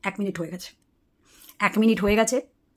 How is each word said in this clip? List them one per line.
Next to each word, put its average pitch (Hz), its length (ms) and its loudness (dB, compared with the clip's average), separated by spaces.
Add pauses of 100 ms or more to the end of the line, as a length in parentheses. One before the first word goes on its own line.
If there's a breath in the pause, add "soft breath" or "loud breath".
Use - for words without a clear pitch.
এক 190 160 -6
মিনিট 196 200 -6
হয়ে 160 120 -6
গেছে, 180 200 -14 (880 soft breath)
এক 208 200 0
মিনিট 220 220 4
হয়ে 208 160 4
গেছে। 226 240 2 (360)